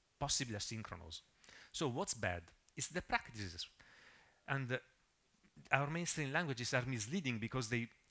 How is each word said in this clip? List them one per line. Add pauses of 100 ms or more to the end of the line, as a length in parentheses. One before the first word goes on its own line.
(200)
possibly
asynchronous. (500)
So
what's
bad? (320)
It's
the
practices. (800)
And,
uh, (960)
our
mainstream
languages
are
misleading
because
they (240)